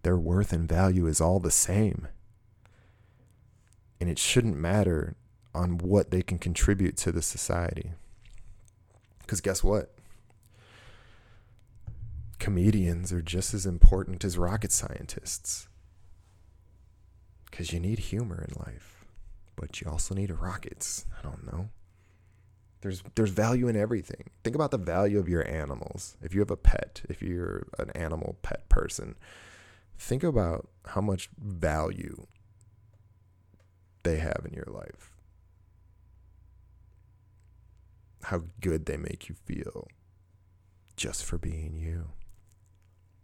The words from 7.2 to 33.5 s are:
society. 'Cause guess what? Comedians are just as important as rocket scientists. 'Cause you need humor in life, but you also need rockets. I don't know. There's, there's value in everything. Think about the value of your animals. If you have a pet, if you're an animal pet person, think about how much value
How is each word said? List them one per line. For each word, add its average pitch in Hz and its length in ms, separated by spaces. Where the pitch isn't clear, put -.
society. 87 720
'Cause 104 120
guess 95 220
what? 101 340
Comedians 90 720
are 87 100
just 87 320
as 95 100
important 92 600
as 87 120
rocket 92 360
scientists. - 960
'Cause - 200
you 85 60
need 104 220
humor 104 420
in - 140
life, - 480
but - 260
you - 80
also 76 280
need 98 160
rockets. - 760
I - 60
don't 123 220
know. 98 260
There's, 92 240
there's 107 160
value 117 380
in 110 80
everything. 107 540
Think 117 140
about 151 160
the 127 60
value 98 420
of 87 80
your 85 180
animals. 76 760
If 85 140
you 98 60
have 101 100
a 87 60
pet, - 520
if - 140
you're 87 460
an - 120
animal 80 520
pet - 260
person, - 480
think 135 280
about 104 440
how - 140
much 98 380
value 85 880